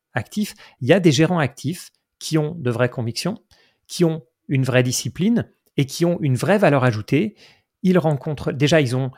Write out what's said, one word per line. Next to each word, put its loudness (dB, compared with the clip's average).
actifs, -6
il 0
y 6
a 6
des 6
gérants 2
actifs -6
qui -4
ont -2
de -4
vraies 0
convictions, -6
qui -2
ont -2
une 0
vraie 2
discipline -2
et 0
qui -4
ont 0
une 0
vraie 0
valeur 4
ajoutée. 0
Ils 4
rencontrent, -2
déjà, 2
ils 0
ont, -2